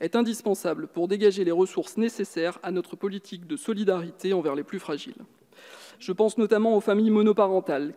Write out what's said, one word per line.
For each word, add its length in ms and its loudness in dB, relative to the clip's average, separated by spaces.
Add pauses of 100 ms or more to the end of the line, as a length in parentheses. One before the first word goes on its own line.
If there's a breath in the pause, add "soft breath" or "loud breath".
est 160 -2
indispensable 680 -2
pour 200 -4
dégager 380 2
les 60 2
ressources 440 0
nécessaires 640 -4
à 100 -8
notre 260 -6
politique 500 -10
de 80 -6
solidarité 800 -2
envers 200 0
les 120 -4
plus 140 -10
fragiles. 440 -10 (720 loud breath)
Je 140 -8
pense 260 0
notamment 380 2
aux 60 4
familles 280 2
monoparentales, 880 2